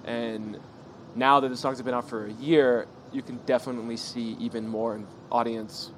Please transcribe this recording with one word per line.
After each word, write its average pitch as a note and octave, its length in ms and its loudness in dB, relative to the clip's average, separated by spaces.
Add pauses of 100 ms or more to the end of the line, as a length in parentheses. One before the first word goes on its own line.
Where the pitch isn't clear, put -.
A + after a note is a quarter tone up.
And A2+ 560 -6 (560)
now C3+ 240 8
that C3+ 100 2
the B2 80 -6
songs C3+ 220 -2
have A#2+ 60 -8
been B2 100 -2
out A#2+ 120 -2
for G#2+ 200 -6
a A2 60 -10
year, B2+ 520 6 (260)
you C3 120 -6
can B2 140 -10 (100)
definitely A#2 500 0
see A2+ 420 -6
even A2+ 280 -4
more A2 280 -2
in G#2 120 -12 (240)
audience A2+ 680 -2